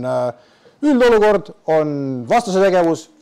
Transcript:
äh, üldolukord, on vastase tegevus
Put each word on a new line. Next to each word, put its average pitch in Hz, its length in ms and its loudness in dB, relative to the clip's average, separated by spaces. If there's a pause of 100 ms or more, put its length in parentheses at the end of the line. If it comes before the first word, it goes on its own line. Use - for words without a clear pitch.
äh, 127 520 -6 (340)
üldolukord, 220 640 2 (180)
on 156 220 0 (360)
vastase 190 300 0
tegevus 180 460 2 (160)